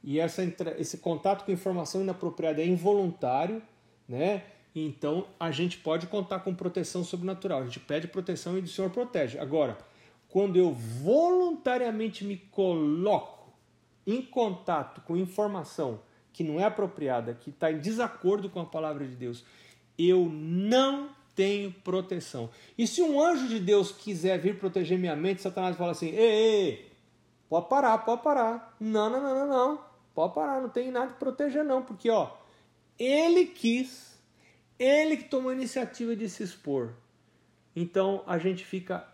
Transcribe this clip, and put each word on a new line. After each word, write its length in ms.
e 160
essa 240
entra-, 380
esse 160
contato 480
com 80
informação 480
inapropriada 640
é 40
involuntário, 960
né? 360
Então 520
a 120
gente 260
pode 300
contar 320
com 160
proteção 500
sobrenatural. 560
A 40
gente 160
pede 280
proteção 480
e 60
o 40
Senhor 220
protege. 500
Agora, 380
quando 260
eu 160
voluntariamente 1500
me 140
coloco 1120
em 160
contato 800
com 160
informação 800
que 120
não 160
é 40
apropriada, 680
que 160
tá 220
em 80
desacordo 680
com 120
a 40
palavra 400
de 120
Deus, 280
eu 280
não 840
tenho 380
proteção. 760
E 100
se 160
um 180
anjo 280
de 100
Deus 320
quiser 480
vir 180
proteger 400
minha 200
mente, 260
Satanás 340
fala 160
assim: 180
"Ei, 40
ei, 520
ei, 260
pode 200
parar, 300
pode 240
parar. 560
Não, 320
não, 100
não, 140
não, 140
não. 360
Pode 200
parar, 260
não 80
tem 240
nada 200
que 60
proteger 460
não, 180
porque, 260
ó, 220
ele 500
quis, 720
ele 380
que 80
tomou 260
a 40
iniciativa 600
de 140
se 160
expor." 480
Então 520
a 120
gente 260
fica 500